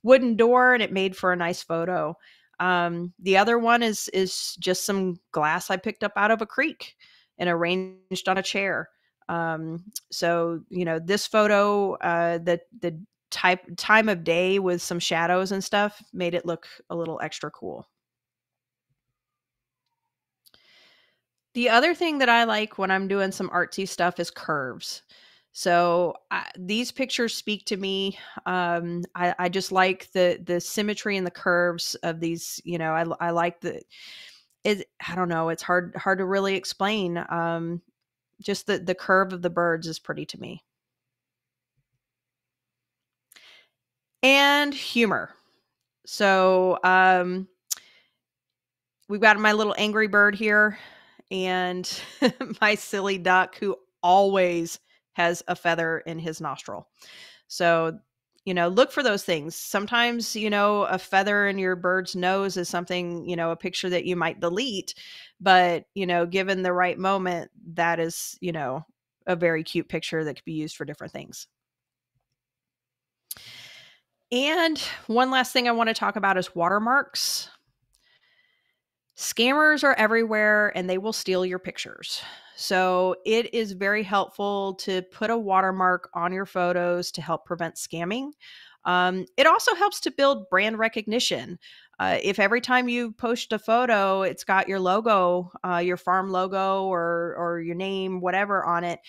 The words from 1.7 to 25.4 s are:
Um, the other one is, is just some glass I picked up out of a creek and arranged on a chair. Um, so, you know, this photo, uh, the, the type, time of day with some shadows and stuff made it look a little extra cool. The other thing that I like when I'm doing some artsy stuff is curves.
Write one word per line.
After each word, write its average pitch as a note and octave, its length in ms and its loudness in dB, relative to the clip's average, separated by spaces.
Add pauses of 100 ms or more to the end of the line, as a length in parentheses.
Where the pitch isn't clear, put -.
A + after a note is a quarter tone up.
Um, F3 580 0
the F#3+ 200 2
other A#3 200 4
one A#3 240 4
is, A3 260 -2
is - 520 -2
just F#3 240 0
some F#3+ 320 -2 (160)
glass D#3 380 0
I F#3+ 80 0
picked G#3 260 -6
up G#3 120 -4
out G#3 140 2
of A3 120 2
a G#3+ 40 -4
creek - 500 -4 (420)
and F3 100 0
arranged F#3 800 -2
on F#3 100 2
a F#3+ 40 -2
chair. F#3+ 460 -4 (400)
Um, E3 560 -6 (260)
so, E3+ 580 0
you F3+ 160 -4
know, E3 140 -2
this F3+ 280 -2
photo, G#3 680 2
uh, E3+ 440 0
the, E3+ 220 0 (200)
the E3 200 -6 (300)
type, F#3 340 2 (120)
time A3 320 4
of F3 160 -2
day F3+ 340 2
with F3+ 240 0
some F3 160 -6
shadows F3+ 540 0
and F#3+ 100 -2
stuff G#3 400 -2 (100)
made F3 220 -4
it F3 100 -2
look E3 220 -6 (240)
a F3 60 -8
little E3 260 -6
extra - 280 -8
cool. - 380 -14 (3750)
The A#3+ 140 2
other C4 260 6
thing D#4 240 -2
that C4 100 4
I A#3 160 6
like G#3+ 340 -2
when F#3+ 120 -2
I'm F#3+ 180 0
doing G3 240 0
some F#3+ 180 -6
artsy F3+ 380 -2
stuff F3 320 -2
is E3+ 100 -4
curves. - 720 -6 (500)